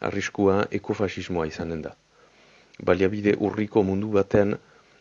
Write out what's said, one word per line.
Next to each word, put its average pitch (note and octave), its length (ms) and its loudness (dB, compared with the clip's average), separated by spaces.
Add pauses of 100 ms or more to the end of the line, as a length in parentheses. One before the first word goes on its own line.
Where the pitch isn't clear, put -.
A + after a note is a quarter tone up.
arriskua G2 540 0 (160)
ekofaxismoa F#2 760 -4
izanen E2 360 -8
da. D2 120 -12 (840)
Baliabide G2+ 600 2
urriko G#2 440 0
mundu G2 320 -2
batean G2+ 420 2 (440)